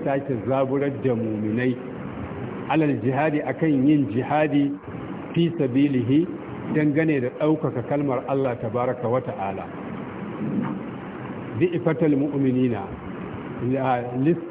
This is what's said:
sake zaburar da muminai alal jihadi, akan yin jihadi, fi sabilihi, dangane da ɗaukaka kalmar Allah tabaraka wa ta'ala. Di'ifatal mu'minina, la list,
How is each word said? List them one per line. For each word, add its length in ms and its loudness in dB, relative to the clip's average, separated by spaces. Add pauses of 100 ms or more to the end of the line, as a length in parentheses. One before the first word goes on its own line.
sake 300 0 (140)
zaburar 440 2 (100)
da 140 2
muminai 600 0 (960)
alal 320 2
jihadi, 400 2
akan 460 2
yin 220 6
jihadi, 640 2 (640)
fi 240 4
sabilihi, 720 4 (460)
dangane 480 4
da 80 0 (100)
ɗaukaka 480 2
kalmar 400 0
Allah 300 0
tabaraka 500 -2
wa 140 2
ta'ala. 440 -4 (1900)
Di'ifatal 560 2
mu'minina, 680 2 (880)
la 300 2 (160)
list, 220 4 (100)